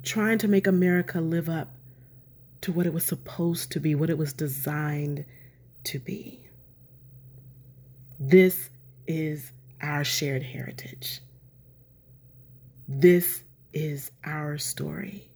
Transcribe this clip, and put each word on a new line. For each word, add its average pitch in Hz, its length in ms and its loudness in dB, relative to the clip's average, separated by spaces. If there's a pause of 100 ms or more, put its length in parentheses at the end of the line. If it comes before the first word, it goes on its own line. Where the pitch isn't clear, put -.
trying 220 360 0
to 214 80 0
make 196 200 6
America 180 520 4
live 165 300 0
up 160 240 -4 (880)
to - 100 -4
what 175 140 2
it 170 80 0
was 165 120 -2
supposed - 680 -4
to - 80 -2
be, 151 160 2
what 156 160 2
it 151 80 0
was 147 140 -2
designed 147 920 -4 (600)
to - 140 -6
be. - 420 -12 (1800)
This 180 500 6 (380)
is 156 440 -6 (300)
our 147 220 -2
shared 135 400 -2
heritage. - 760 -12 (1700)
This 175 560 4 (300)
is 151 380 -6 (120)
our 151 360 -6
story. 151 760 -8